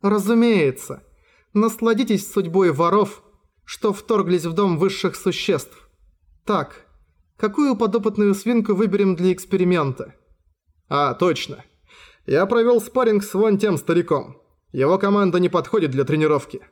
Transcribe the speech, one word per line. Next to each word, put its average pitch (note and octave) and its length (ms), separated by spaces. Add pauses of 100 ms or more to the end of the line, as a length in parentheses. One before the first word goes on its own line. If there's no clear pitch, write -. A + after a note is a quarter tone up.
«Разумеется. G3+ 1000 (500)
Насладитесь A3 760
судьбой F3+ 400
воров, E3+ 520 (420)
что - 280
вторглись F3+ 520
в E3 80
дом F3+ 240
высших F#3+ 380
существ. - 720 (560)
Так, - 400 (500)
какую B3 400
подопытную G#3 600
свинку A3 400
выберем G3 400
для F3+ 180
эксперимента?» F3+ 800 (760)
«А, C#3+ 240
точно. D#3+ 500 (600)
Я D#3 220
провел A#3 340
спарринг A3+ 420
с - 100
вон G#3 240
тем G3+ 200
стариком. D#3+ 640 (300)
Его C#3+ 260
команда G3 420
не F3+ 100
подходит E3+ 420
для C3+ 120
тренировки. D3+ 580 (100)